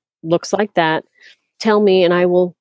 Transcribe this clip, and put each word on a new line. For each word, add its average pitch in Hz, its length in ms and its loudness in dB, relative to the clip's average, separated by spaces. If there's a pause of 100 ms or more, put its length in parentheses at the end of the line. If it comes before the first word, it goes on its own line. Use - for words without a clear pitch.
(240)
looks 165 280 -2
like 202 220 -4
that, 160 320 -2 (540)
tell 214 220 0
me 190 220 2
and 175 100 2
I 180 120 0
will 180 360 0